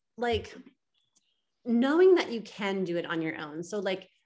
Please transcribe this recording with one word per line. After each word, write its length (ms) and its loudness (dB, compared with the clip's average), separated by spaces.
like, 380 -4
knowing 520 6
that 160 0
you 100 -6
can 420 -4
do 120 -2
it 100 -2
on 160 -4
your 160 -4
own. 240 -10
So, 180 -8
like, 280 -4